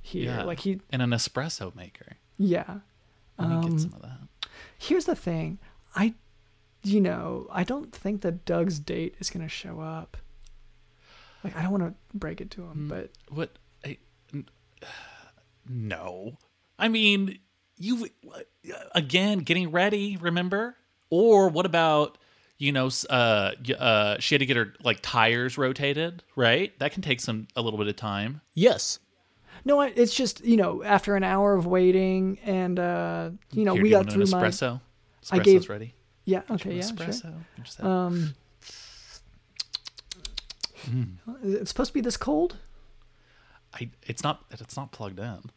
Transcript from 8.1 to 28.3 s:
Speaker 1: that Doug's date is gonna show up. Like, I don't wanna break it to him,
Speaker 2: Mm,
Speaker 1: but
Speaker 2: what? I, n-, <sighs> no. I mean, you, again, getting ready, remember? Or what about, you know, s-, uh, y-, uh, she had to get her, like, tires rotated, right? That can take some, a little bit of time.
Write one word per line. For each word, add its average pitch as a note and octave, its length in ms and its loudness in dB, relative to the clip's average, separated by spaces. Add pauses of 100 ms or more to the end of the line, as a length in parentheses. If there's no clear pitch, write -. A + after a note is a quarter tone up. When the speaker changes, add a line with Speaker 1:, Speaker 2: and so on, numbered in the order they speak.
Speaker 1:
that E3+ 220 -4
Doug's E3+ 360 0
date E3 400 -6
is - 100 -6
gonna E3 180 -10
show - 320 -12
up. D#3+ 360 -12 (1300)
Like, G3+ 120 -8
I D#3+ 60 -6
don't F3+ 100 0
wanna F#3+ 220 -2 (180)
break E3+ 280 -10
it G3+ 120 -14
to F#3+ 120 -14
him, D3 220 -10
Speaker 2:
Mm, - 20 -10
Speaker 1:
but D#3+ 220 -10 (180)
Speaker 2:
what? D3+ 300 -10 (260)
I, C#3 140 -14 (360)
n-, C#3+ 140 -12 (340)
<sighs> - 840 -20
no. G2+ 680 -10 (400)
I G#3 100 2
mean, G3+ 500 2 (400)
you, A3+ 300 -4 (880)
again, F3+ 460 2
getting E3+ 300 0
ready, G3+ 460 0
remember? F3+ 600 -2 (340)
Or G3 380 8
what E3+ 180 2
about, D#3+ 520 4 (400)
you C#3+ 140 0
know, C3 140 2
s-, B2+ 200 -2
uh, A2+ 460 4 (140)
y-, C3 80 0
uh, G#2 440 2
she - 160 0
had C#3+ 60 4
to C3+ 60 0
get B2+ 100 2
her, G#2+ 260 -2
like, A2+ 200 0
tires A#2+ 560 2
rotated, C#3+ 640 -2 (140)
right? C3 420 4
That D3 140 -2
can F#3+ 100 -8
take C3 180 -2
some, A2 360 -6
a A#2+ 60 -4
little A2 160 -2
bit G#2 100 -2
of G#2 80 -4
time. A2 440 -6 (140)